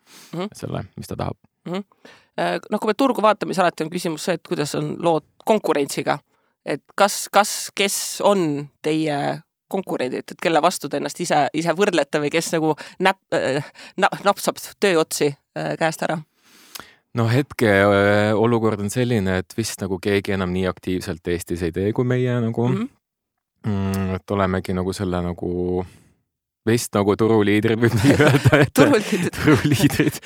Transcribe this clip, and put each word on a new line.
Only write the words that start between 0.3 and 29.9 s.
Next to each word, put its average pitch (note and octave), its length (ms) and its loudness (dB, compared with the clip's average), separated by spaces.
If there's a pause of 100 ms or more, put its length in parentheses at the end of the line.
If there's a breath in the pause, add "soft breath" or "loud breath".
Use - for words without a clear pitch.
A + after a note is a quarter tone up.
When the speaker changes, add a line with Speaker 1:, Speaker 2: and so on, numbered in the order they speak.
Speaker 1:
Mhm. F3+ 200 -8
Speaker 2:
selle, - 300 -10 (120)
mis - 120 -14
ta - 80 -10
tahab. - 200 -6 (300)
Speaker 1:
Mhm. F#3 180 -8 (540 soft breath)
Äh, F3 220 -2 (100)
noh, G#3 100 -2
kui - 80 -4
me G#3+ 60 2
turgu B3+ 280 0
vaatame, G3+ 320 2
siis E3+ 60 0
alati F3 240 0
on D#3+ 60 -6
küsimus E3+ 300 -6
see, F#3 160 -4
et - 120 -10
kuidas D3 280 -4
on D3+ 240 -4
lood D#3 240 0 (240)
konkurentsiga. C#3+ 720 0 (460)
Et D3+ 160 -4 (140)
kas, - 340 0
kas, - 440 0
kes - 480 -4
on D3+ 480 2 (140)
teie D3+ 580 -2 (300)
konkurendid, C3 480 -4 (120)
et - 80 -18
kelle D#3+ 220 2
vastu E3+ 280 0
te C#3+ 80 -4
ennast C#3+ 220 -8
ise, D3+ 340 0
ise D#3+ 180 -2
võrdlete E3+ 500 0
või D3 80 -2
kes D#3+ 220 -2
nagu D#3 240 0 (240 loud breath)
näp-, F#3+ 340 -2
äh, C#3 300 -2 (340 loud breath)
na-, F#3+ 120 2 (140)
napsab G3 340 0 (220)
tööotsi, D#3+ 560 0 (220)
äh, D#3 200 -4
käest D#3+ 260 -2
ära? D#3+ 180 -4 (920 loud breath)
Speaker 2:
No A#2 120 2
hetke, B2 400 0
äh, G2+ 680 4
olukord A2 440 2
on G2+ 100 -4
selline, G#2+ 500 0
et - 180 -8
vist - 240 -6
nagu F#2+ 180 -4
keegi G2+ 320 0
enam F#2 220 -2
nii F#2 140 -2
aktiivselt F2+ 600 -6
Eestis F2 360 -4
ei E2 80 -2
tee F#2+ 200 -2
kui B2+ 140 -2
meie B2+ 340 -2
nagu. A#2 280 -2
Speaker 1:
Mhm. G3+ 200 -2 (760)
Speaker 2:
Mm, G2 520 -2
et - 160 -8
olemegi F#2+ 420 0
nagu F#2 200 -2
selle F2+ 280 -4
nagu F2+ 640 -4 (800 soft breath)
vist A#2+ 280 0
nagu G2+ 240 2
turuliidrid, G#2+ 640 2
võib A#2+ 160 4
nii - 160 4
öelda, C#3+ 480 6
et C#3 120 2
Speaker 1:
<laughs> - 40 0
Turuliidrid. G3 560 4
Speaker 2:
turuliidrid. D3 920 2